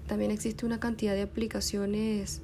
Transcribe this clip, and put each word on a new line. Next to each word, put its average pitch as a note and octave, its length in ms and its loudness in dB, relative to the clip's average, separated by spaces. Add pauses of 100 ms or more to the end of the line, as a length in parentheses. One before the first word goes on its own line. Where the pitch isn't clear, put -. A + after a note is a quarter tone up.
También G#3 240 2
existe A3 360 -2
una A#3 140 0
cantidad A3+ 340 2
de G3 80 2
aplicaciones G#3 1200 0